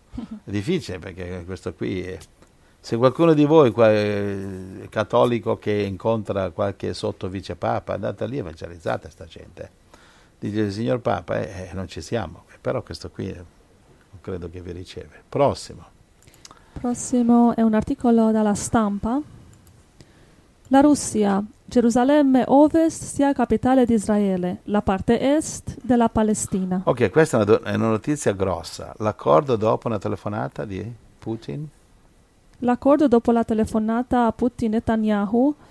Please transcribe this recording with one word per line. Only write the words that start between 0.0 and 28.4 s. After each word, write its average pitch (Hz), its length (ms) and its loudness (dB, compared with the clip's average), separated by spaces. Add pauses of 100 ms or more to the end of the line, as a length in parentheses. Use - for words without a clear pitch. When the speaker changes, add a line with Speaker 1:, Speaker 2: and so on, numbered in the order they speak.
Speaker 1:
<laughs> 220 340 -14
È - 60 -18
difficile, 104 480 -4
perché 90 480 -12
questo 90 300 -10
qui 110 260 -6
è, 90 160 -10 (640)
se - 180 -6
qualcuno 143 360 4
di 147 120 4
voi 147 240 6
qua 110 220 4
è 101 1000 -4
cattolico 110 680 0
che 107 120 -4
incontra 101 760 -2
qualche 101 460 -6
sotto 107 340 -6
vice 92 260 -10
papa, 110 380 -4
andate 104 320 -6
lì 123 120 -8
e - 20 -8
evangelizzate 87 720 -10
sta - 140 -20
gente. - 440 -20 (720)
Dice: 107 320 -4
"Signor 120 280 -4
Papa, 107 400 -4
eh, 92 300 -10
eh, 82 40 -20
non 92 140 -8
ci - 140 -14
siamo." 90 440 -8 (140)
Però 127 220 -6
questo - 300 -14
qui, 104 180 -8
eh, 85 60 -10
non - 840 -20
credo 90 280 -10
che 90 120 -14
vi 87 100 -12
riceve. 85 580 -16
Prossimo. - 680 -4 (720)
Speaker 2:
Prossimo 240 840 2
è 226 60 0
un 226 120 4
articolo 226 580 2
dalla 214 220 2
Stampa. 220 680 -2 (1500)
La 269 120 4
Russia, 208 640 2 (220)
Gerusalemme 254 840 4
Ovest 311 560 4
sia 277 300 0
capitale 254 520 2
di 226 100 2
Israele, 190 680 0
la 208 160 -2
parte 233 540 0
est - 460 -6
della 233 260 2
Palestina. 196 800 -2
Speaker 1:
Ok, 123 240 2
questa 151 280 2
è 110 40 4
una 101 100 4
do-, - 120 4
è 101 100 -6
una 107 160 0
notizia 117 420 -2
grossa. 92 680 -6